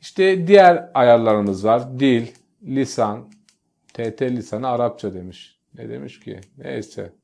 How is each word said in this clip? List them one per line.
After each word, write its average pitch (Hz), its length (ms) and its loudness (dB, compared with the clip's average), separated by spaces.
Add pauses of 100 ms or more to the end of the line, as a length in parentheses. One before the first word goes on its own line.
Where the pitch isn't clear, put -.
İşte 185 460 -2
diğer 185 480 6
ayarlarımız 107 680 2
var. 123 340 0
Dil, 123 280 2 (360)
lisan. 123 680 -6 (640)
T 113 240 -8
T 127 140 -4
lisanı 120 380 -8
Arapça 117 460 -4
demiş. 90 440 -18 (160)
Ne 113 140 -18
demiş 127 320 -16
ki? 101 200 -18 (180)
Neyse. 110 540 -14 (120)